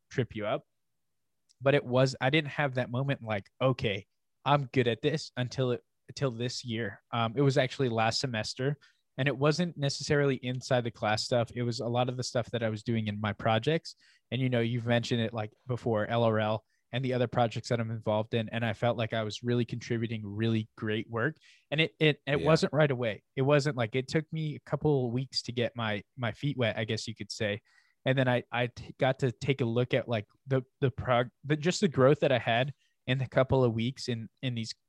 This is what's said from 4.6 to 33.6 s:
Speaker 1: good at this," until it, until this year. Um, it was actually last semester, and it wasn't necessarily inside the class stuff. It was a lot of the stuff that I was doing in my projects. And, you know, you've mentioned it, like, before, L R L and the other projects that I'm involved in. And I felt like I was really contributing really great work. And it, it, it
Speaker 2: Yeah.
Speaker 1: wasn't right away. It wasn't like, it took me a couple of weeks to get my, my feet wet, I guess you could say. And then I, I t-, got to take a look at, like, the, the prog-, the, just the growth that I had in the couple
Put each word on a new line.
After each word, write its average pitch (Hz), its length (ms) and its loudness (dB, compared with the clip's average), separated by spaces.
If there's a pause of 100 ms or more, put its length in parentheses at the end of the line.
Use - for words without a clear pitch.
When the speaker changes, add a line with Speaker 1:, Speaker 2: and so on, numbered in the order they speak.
Speaker 1:
good 120 160 2
at 113 140 -2
this," 151 340 -2
until 123 360 -2
it, 117 100 -6 (260)
until 135 220 -4
this 120 340 -6
year. 110 380 -6 (100)
Um, 117 240 0
it 143 60 4
was 139 160 4
actually 131 300 0
last 113 320 2
semester, 131 580 -4 (400)
and 131 100 2
it 127 80 -2
wasn't 156 400 0
necessarily 143 600 0
inside 127 480 -2
the 117 60 -4
class 107 340 -2
stuff. 120 300 0
It 123 80 -4
was 120 180 -4
a 110 80 -4
lot 123 200 0
of 127 80 -6
the 127 60 -6
stuff - 280 -4
that 117 120 -2
I 113 80 0
was 107 120 -6
doing 110 260 0
in 104 120 -4
my 107 120 0
projects. 117 640 0 (340)
And, 120 100 -2
you 131 80 2
know, 123 120 2
you've 117 260 -2
mentioned 120 360 2
it, 110 100 -2
like, 107 200 -6 (140)
before, 117 400 -2
L 117 180 2
R 110 140 4
L 107 260 0 (280)
and 131 120 -2
the 127 100 0
other 123 120 2
projects 117 440 0
that 120 100 0
I'm 113 100 -4
involved 110 440 -2
in. 113 160 0
And 117 140 -4
I 113 80 -2
felt 120 240 0
like 113 160 -2
I 113 120 -2
was 107 180 -8
really 120 220 2
contributing 117 600 -6
really 110 520 -2
great 110 340 -4
work. 117 260 -2 (340)
And 151 100 0
it, - 180 0
it, 156 280 2
it 147 140 0
Speaker 2:
Yeah. - 60 0
Speaker 1:
wasn't 160 260 4
right 147 180 4
away. 120 340 -2 (100)
It 135 80 0
wasn't 143 340 4
like, 117 200 0
it 131 100 -2
took 160 260 0
me 156 220 -6
a - 60 -12 (100)
couple 143 360 2
of 117 60 -4
weeks 131 300 -4
to 123 100 -8
get 120 220 0
my, 107 300 -2 (120)
my 120 160 -2
feet 143 240 -4
wet, 113 220 2
I 113 60 0
guess 110 240 -4
you 110 60 -8
could - 180 -12
say. 107 280 -2 (460)
And 131 100 2
then 131 120 2
I, 123 220 2
I 120 180 -2
t-, - 300 -16
got 131 200 2
to 127 140 0
take - 280 0
a 127 60 0
look 117 260 0
at, 131 160 0
like, 110 160 -2 (220)
the, 131 160 0 (180)
the 135 100 2
prog-, 123 380 0 (160)
the, 147 120 0
just 156 260 -2
the 202 60 4
growth 135 320 6
that 143 120 4
I 123 60 4
had 123 340 0 (340)
in 131 120 2
the 127 80 -2
couple 131 380 4